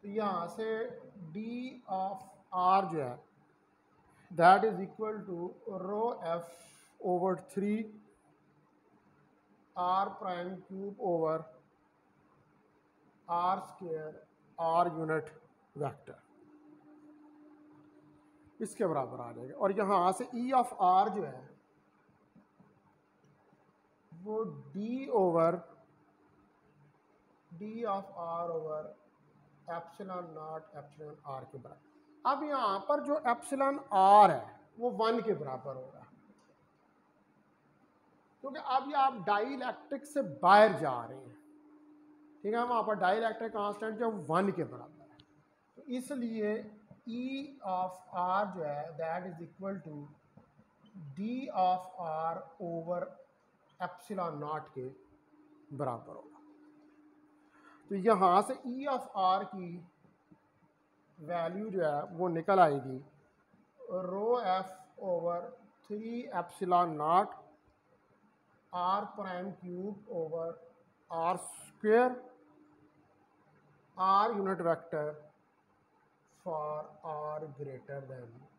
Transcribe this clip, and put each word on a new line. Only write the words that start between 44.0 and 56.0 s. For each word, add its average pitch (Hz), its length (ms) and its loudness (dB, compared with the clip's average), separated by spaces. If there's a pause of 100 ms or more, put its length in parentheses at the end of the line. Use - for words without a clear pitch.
वन 185 240 4
के 165 120 -2
बराबर 120 380 -16
है, - 160 -20 (580)
तो - 60 -20 (140)
इसलिए 226 580 -4 (540)
E 262 500 -8 (100)
of 185 240 -2 (300)
R 185 220 2 (100)
जो 180 80 -6
है 151 340 -6
that 165 320 -4
is 165 140 -14
equal 190 420 -10
to 156 100 -14 (1200)
D 240 320 -6 (100)
of 185 220 4 (280)
R 165 340 -4 (180)
over 170 400 -4 (800)
epsilon 175 600 -6
naught 151 340 -8
के 127 140 -10 (880)
बराबर 123 380 -6